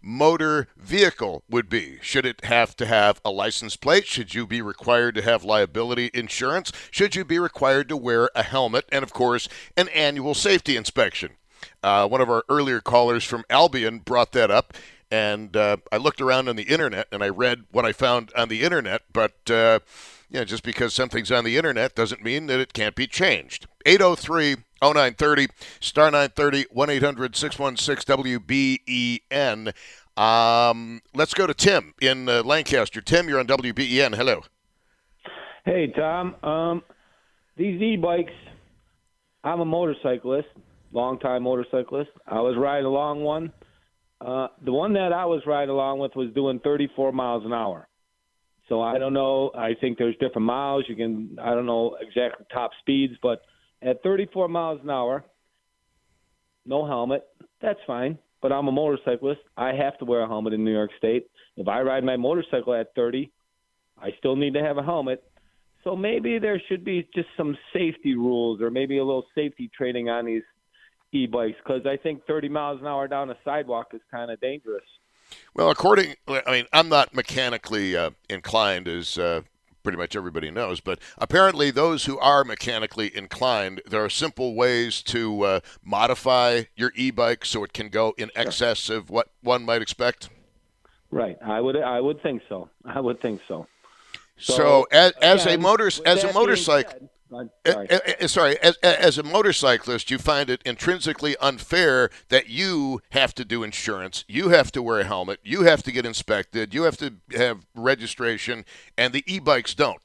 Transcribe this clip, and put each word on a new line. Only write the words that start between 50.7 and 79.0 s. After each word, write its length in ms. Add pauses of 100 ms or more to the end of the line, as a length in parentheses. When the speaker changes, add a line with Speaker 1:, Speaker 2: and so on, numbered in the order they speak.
Speaker 2:
You 60
can, 460
I 100
don't 140
know 360
exactly 500
top 200 (100)
speeds, 400
but 220 (380)
at 200
thirty-four 460
miles 340
an 80
hour, 340 (1400)
no 200
helmet, 400 (360)
that's 240
fine. 320 (240)
But 100
I'm 160
a 40
motorcyclist. 720 (140)
I 180
have 260
to 60
wear 160
a 60
helmet 260
in 120
New 80
York 240
State. 300 (280)
If 120
I 140
ride 220
my 140
motorcycle 560
at 220
thirty, 360 (680)
I 160
still 180
need 200
to 80
have 140
a 60
helmet. 400 (600)
So 120
maybe 440
there 280
should 160
be 300
just 240
some 180 (160)
safety 440
rules 460
or 100
maybe 260
a 80
little 300
safety 420
training 320
on 160
these 180 (720)
e-bikes, 500
'cause 220
I 100
think 300
thirty 240
miles 320
an 60
hour 200
down 220
a 160
sidewalk 480
is 80 (100)
kinda 240
dangerous. 480 (720)
Speaker 1:
Well, 160
according, 460 (120)
I 240
mean, 220
I'm 160
not 240
mechanically, 840
uh, 140 (180)
inclined, 580
as, 300